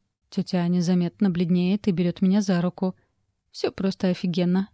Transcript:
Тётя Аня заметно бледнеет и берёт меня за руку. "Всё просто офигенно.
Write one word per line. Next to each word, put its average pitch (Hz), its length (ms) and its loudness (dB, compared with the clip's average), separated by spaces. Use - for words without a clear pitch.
Тётя 185 300 -4
Аня 175 220 0
заметно 175 500 0
бледнеет 180 560 0
и 208 60 2
берёт 175 280 0
меня 196 200 4
за 185 200 0
руку. 180 360 -2
"Всё - 180 -4
просто 190 380 -2
офигенно. 180 640 0